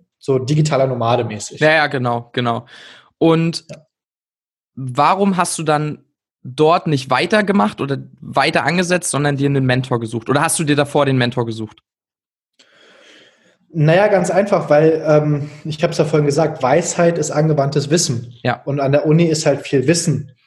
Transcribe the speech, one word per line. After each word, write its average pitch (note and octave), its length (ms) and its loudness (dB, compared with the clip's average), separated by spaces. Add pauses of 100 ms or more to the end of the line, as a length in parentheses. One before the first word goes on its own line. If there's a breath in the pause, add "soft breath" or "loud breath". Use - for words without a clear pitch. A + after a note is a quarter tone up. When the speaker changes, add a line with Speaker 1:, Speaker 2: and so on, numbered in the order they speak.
(200)
Speaker 1:
so C3+ 200 0
digitaler C#3 480 0
Nomade A#2+ 360 0
mäßig. G#2+ 360 -10
Speaker 2:
Ja, D3+ 120 4
ja, D#3 160 2
genau, B2 460 -4
genau. A#2+ 320 -2 (520 loud breath)
Und E3 540 0
Speaker 1:
Ja. - 60 -18 (1000)
Speaker 2:
warum D#3 600 0
hast F3 220 -2
du E3 60 -6
dann D3+ 400 -2 (400)
dort D3+ 440 2
nicht C3 220 -2
weitergemacht G3+ 720 0
oder C#3 160 -4 (220)
weiter D3 460 0
angesetzt, F3 440 -2
sondern C#3+ 280 0
dir C#3 100 0
einen C#3 180 0
Mentor B2+ 340 0
gesucht? A2+ 300 -6
Oder C#3 120 2
hast D#3+ 180 0
du F3 40 -2
dir D3 120 0
davor C#3+ 300 0
den C3+ 120 0
Mentor A#2+ 300 0
gesucht? A2 320 -10 (2000 soft breath)
Speaker 1:
Naja, E3+ 320 4
ganz F#3 220 2
einfach, F#3 400 0
weil, D#3 380 4
ähm, D3+ 420 2 (160 loud breath)
ich D#3 180 -8
hab's E3 140 -2
ja D#3+ 80 2
vorhin D3+ 220 0
gesagt, D3+ 340 -2
Weisheit E3+ 560 0
ist D3+ 140 -4
angewandtes D3 580 0
Wissen. C3 420 -2 (120)
Speaker 2:
Ja. B2 220 -2
Speaker 1:
Und C#3 140 -4
an C#3 120 0
der D3 160 2
Uni D#3+ 180 4
ist D#3+ 220 0
halt F#3 140 0
viel C3 260 0
Wissen. D#3+ 440 0 (160 soft breath)